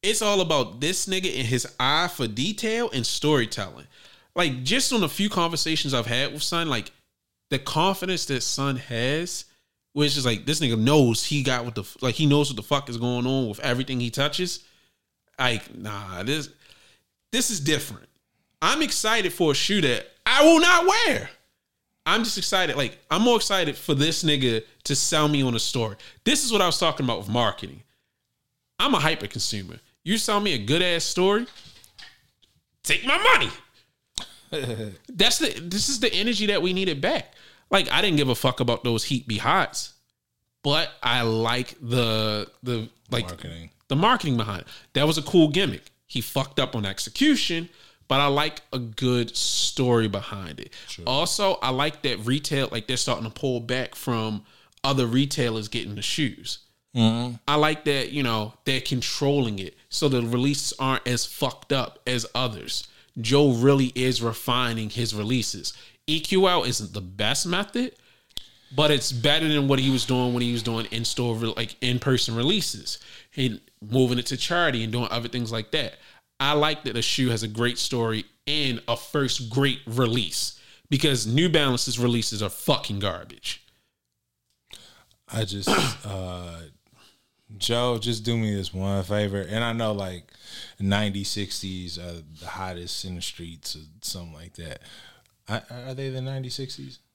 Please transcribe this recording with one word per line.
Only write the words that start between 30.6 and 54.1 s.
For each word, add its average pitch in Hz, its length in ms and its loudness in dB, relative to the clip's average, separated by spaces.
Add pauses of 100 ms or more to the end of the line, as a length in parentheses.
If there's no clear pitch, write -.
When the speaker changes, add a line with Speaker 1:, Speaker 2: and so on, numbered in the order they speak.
Speaker 1:
ass 170 220 0
story, 202 420 2 (1400)
take - 220 0
my 285 180 2
money. 440 260 4 (1000)
Speaker 2:
<laughs> 113 420 -6 (140)
Speaker 1:
That's 226 320 2
the, - 220 0
this 175 260 -2
is 269 120 -2
the 240 140 2
energy 208 340 0
that 202 140 2
we 180 120 0
needed 180 260 -2
back. 226 340 -2 (380)
Like, 196 200 4
I 156 100 4
didn't 185 160 4
give 139 120 2
a 120 60 2
fuck - 240 -2
about 120 240 0
those 113 200 0
Heat - 240 -4
Be 107 100 -4
Hots, 151 560 0 (680)
but 147 280 0 (120)
I 123 200 2
like 113 600 0
the, 110 680 0 (100)
the, 117 280 -4 (200)
like, 120 160 -2
Speaker 2:
Marketing. 85 440 -14 (180)
Speaker 1:
the 135 80 0
marketing 170 420 2
behind 104 240 -4
it. - 60 -18 (260)
That 143 140 2
was 156 100 2
a 151 60 -4
cool 165 240 6
gimmick. 147 420 0 (160)
He - 160 -6
fucked 135 380 -2
up 131 160 -2
on 104 100 -2
execution, 170 840 0 (380)
but 135 120 2
I 143 80 4
like 147 340 0 (120)
a 131 40 -4
good 120 580 -2
story 120 720 2
behind 98 520 -8
it. - 140 -16 (140)
Speaker 2:
Sure. - 200 -12
Speaker 1:
Also, 175 560 0
I 131 80 2
like 143 320 -2
that 120 160 -2
retail, 135 520 -2
like, 113 140 -6
they're 127 120 -2
starting 120 260 -2
to 107 80 -8
pull 127 280 -2
back 127 360 -4
from 110 500 -2 (380)